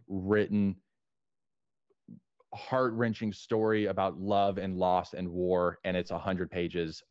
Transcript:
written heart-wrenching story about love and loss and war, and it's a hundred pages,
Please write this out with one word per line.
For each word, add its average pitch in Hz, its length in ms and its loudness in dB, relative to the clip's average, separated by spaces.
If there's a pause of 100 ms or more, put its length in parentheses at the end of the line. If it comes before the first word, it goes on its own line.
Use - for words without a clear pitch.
written 98 680 2 (1800)
heart-wrenching 113 800 0
story 110 540 2
about 95 320 -2
love 98 380 2
and 95 200 -4
loss 90 360 2
and 92 160 -6
war, 90 540 0
and 92 140 0
it's 87 140 -4
a 87 80 -4
hundred 92 300 -2
pages, 85 600 -4